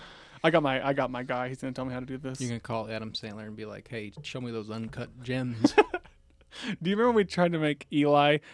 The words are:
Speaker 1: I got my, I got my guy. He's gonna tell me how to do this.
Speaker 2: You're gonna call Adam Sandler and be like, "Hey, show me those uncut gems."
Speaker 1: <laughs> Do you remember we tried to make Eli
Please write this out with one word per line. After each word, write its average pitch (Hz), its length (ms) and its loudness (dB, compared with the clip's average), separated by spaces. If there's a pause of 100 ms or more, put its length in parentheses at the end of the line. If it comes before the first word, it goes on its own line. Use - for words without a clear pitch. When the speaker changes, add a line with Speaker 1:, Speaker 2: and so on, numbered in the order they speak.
(440)
Speaker 1:
I 160 80 6
got 160 100 8
my, 131 240 2
I 139 60 4
got 135 180 2
my 123 140 -6
guy. 127 240 -2
He's 131 120 -8
gonna 135 120 -6
tell 131 120 -6
me 127 80 -6
how 127 60 -6
to 131 80 -8
do 131 120 -8
this. 131 220 -8
Speaker 2:
You're 123 100 -2
gonna 117 100 -4
call 113 280 -4
Adam 110 260 -6
Sandler 107 340 -10
and 107 80 -12
be 107 80 -10
like, 104 240 -12
"Hey, 107 240 -8 (100)
show - 180 -8
me 120 120 -6
those 107 180 -6
uncut 113 380 -8 (160)
gems." 127 480 0
Speaker 1:
<laughs> - 1080 -4
Do 160 80 -2
you 196 60 4
remember 233 220 4
we 202 80 6
tried 175 260 2
to 165 80 0
make 147 340 -2
Eli 147 460 6 (160)